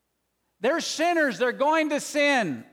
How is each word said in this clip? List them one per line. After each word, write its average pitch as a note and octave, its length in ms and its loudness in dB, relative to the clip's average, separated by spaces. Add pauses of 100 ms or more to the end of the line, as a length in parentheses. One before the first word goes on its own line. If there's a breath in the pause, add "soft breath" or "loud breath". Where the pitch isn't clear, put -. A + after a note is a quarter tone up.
(600)
They're C#4+ 200 0
sinners. D#4 580 0
They're A#3+ 140 0
going D4+ 380 0
to D4 100 0
sin. B3 720 0